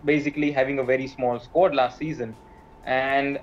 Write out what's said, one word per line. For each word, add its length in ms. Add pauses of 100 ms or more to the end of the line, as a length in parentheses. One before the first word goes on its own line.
basically 460
having 280
a 60
very 220
small 300 (100)
squad 280
last 220
season. 360 (520)
And 580